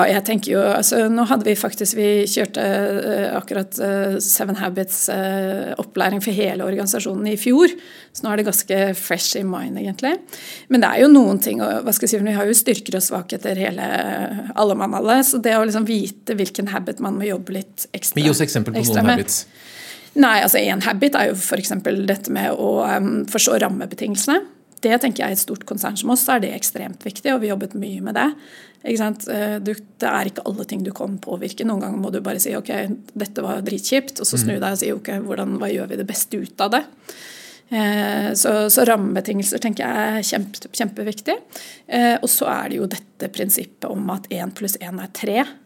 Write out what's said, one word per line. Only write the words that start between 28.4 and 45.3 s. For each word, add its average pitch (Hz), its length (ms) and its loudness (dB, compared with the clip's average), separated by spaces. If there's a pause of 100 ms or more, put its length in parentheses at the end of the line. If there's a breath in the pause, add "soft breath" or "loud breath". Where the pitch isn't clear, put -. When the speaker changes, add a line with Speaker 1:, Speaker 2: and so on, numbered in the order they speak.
Speaker 1:
Ikke 226 160 -2
sant? 214 320 -2
Eh, 208 320 -2
du, 208 140 -4
det - 340 -6
er 202 160 0
ikke - 180 -6
alle 202 220 -6
ting 190 160 -6
du 190 100 -4
kan 196 300 -8
påvirke. - 480 -6
Noen 202 140 -2
ganger 202 180 -4
må 190 100 -4
du 185 80 -4
bare 196 220 -4
si, - 160 -2
«Ok, 208 140 -8 (420)
dette 208 320 -6
var 196 160 -4
dritkjipt», 202 580 -2
og - 60 -4
så - 160 0
snu 214 140 0
Speaker 2:
Mhm. - 40 -4
Speaker 1:
deg 196 120 -2
og 196 80 -2
si, - 120 -2
«Ok, 214 200 -6 (100)
hvordan, 202 380 -4
hva 202 100 -4
gjør 196 180 -4
vi - 100 -8
det 202 100 -6
beste - 340 -4
ut - 180 -10
av 202 120 0
det?» 269 120 2 (880 loud breath)
Eh, 208 640 0
så, 214 220 2 (180)
så 262 140 6
rammebetingelser 202 760 0
tenker 214 240 -2
jeg 214 320 -2
er 208 80 -4
kjempe-, - 480 -4
kjempeviktig. 214 640 -4 (500 loud breath)
Eh, 240 300 2
og - 100 -2
så - 220 2
er - 200 -4
det - 120 -4
jo 196 60 0
dette - 440 -8
prinsippet - 560 -4
om 196 220 -4
at 196 220 -8
en 185 200 -6
pluss 190 300 -6
en 180 180 -10
er 190 140 -12
tre. 220 320 -2 (200)